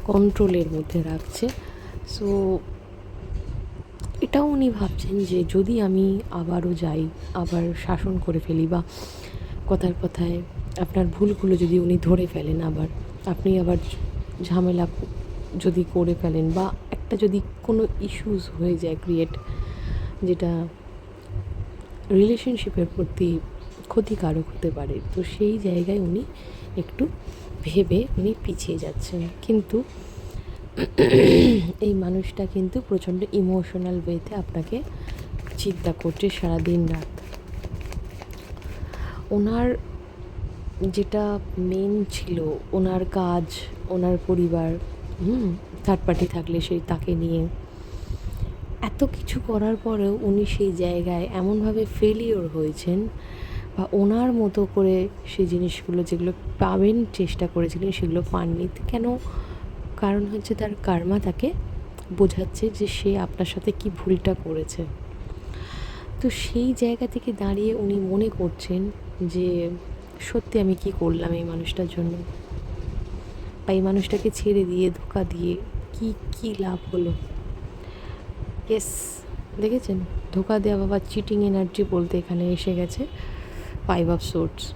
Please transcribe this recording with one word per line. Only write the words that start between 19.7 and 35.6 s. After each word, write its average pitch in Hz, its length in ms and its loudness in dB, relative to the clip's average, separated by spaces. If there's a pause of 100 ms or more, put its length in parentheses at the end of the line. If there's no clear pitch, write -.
যেটা 170 440 2 (1400)
রিলেশনশিপের 208 760 4 (100)
প্রতি 170 440 0 (480)
ক্ষতিকারক 170 600 0
হতে - 240 -2
পারে, 143 280 -4 (160)
তো 185 80 -2
সেই 214 340 0
জায়গায় 190 420 2
উনি 185 240 0 (540)
একটু 254 300 -2 (560)
ভেবে 180 440 4 (100)
উনি 196 160 2 (100)
পিছিয়ে 170 340 -4
যাচ্ছেন। 160 500 -4 (140)
কিন্তু 220 420 2 (960)
<clears throat> 170 1040 8
এই 208 120 4
মানুষটা 190 520 0
কিন্তু 190 360 0
প্রচণ্ড 185 520 0
ইমোশনাল 180 760 2
ওয়েতে 170 280 -4
আপনাকে 196 460 -4 (760)
চিন্তা 175 360 0